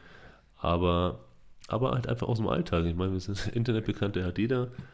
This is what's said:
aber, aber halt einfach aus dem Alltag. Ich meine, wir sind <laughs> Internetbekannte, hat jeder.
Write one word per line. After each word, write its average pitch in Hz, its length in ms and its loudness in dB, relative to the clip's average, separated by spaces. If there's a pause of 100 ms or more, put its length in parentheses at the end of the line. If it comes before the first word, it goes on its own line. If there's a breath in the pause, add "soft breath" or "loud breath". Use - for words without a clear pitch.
(580 loud breath)
aber, 87 680 2 (440)
aber 127 240 0
halt 123 160 0
einfach - 200 -2
aus 117 100 2
dem 110 100 0
Alltag. 85 360 2
Ich 85 100 0
meine, 92 180 0
wir 92 80 -2
sind 95 260 -4
<laughs> - 80 -2
Internetbekannte, 107 680 0
hat 90 120 -2
jeder. 123 320 2 (260 loud breath)